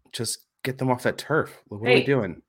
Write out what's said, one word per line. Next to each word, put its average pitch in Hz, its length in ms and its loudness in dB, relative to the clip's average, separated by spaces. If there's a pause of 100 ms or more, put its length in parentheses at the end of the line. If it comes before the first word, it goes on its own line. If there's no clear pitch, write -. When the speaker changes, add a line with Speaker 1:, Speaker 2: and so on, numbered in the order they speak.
(120)
Speaker 1:
just - 340 -8 (160)
get 131 140 -4
them 131 140 0
off 127 140 -2
that 117 120 0
turf. - 520 -2
What 104 100 -10
are - 20 -12
we 120 100 0
Speaker 2:
Hey, 240 140 6
Speaker 1:
doing? 113 440 0